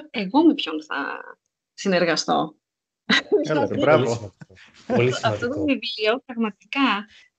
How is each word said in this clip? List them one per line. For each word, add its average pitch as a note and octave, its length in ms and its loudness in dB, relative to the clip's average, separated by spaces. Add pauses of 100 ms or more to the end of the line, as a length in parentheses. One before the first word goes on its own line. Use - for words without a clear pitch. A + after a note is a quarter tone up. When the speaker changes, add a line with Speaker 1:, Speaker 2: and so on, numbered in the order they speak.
(100)
Speaker 1:
εγώ A#3 340 2
με D4+ 100 6
ποιον D#3 300 -6
θα - 120 -8 (800)
συνεργαστώ. E3 800 0 (920)
Speaker 2:
Έλα, C#3+ 180 0
Speaker 1:
Δηλαδή, - 140 -4
Speaker 2:
μπράβο. C#3+ 240 4
Speaker 3:
Πολύ A#2 120 0
σημαντικό. - 800 -12
Πολύ B2 180 4
Speaker 1:
αυτό - 180 -2
το G#3+ 60 0
Speaker 3:
σημαντικό. C4 280 -4
Speaker 1:
βιβλίο A#3 600 -2
πραγματικά, A3+ 800 -2 (320)